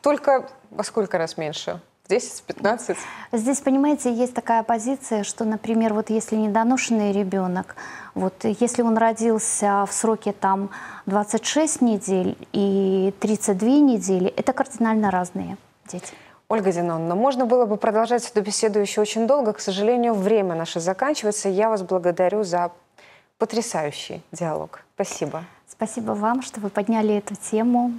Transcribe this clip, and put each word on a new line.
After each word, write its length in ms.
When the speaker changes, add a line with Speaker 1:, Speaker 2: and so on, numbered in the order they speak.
Speaker 1:
только 460
во 140
сколько 340
раз 200
меньше? 420
В 60
десять, 300
в 20
пятнадцать? 560
Speaker 2:
Здесь, 280
понимаете, 520
есть 220
такая 280
позиция, 640
что, 200
например, 500
вот 160
если 260
недоношенный 760
ребенок, 640
вот 300
если 380
он 160
родился 880
в 60
сроке 400
там 360
двадцать 400
шесть 340
недель 560
и 680
тридцать 360
две 240
недели, 560
это 160
кардинально 580
разные 460
дети. 240
Speaker 1:
Ольга 240
Зиновна, 420
можно 320
было 180
бы 120
продолжать 520
эту 140
беседу 380
еще 220
очень 260
долго. 240
К 80
сожалению, 540
время 420
наше 240
заканчивается. 680
Я 200
вас 140
благодарю 600
за 300
потрясающий 800
диалог. 480
Спасибо. 480
Speaker 2:
Спасибо 420
вам, 320
что 180
вы 80
подняли 460
эту 220
тему 640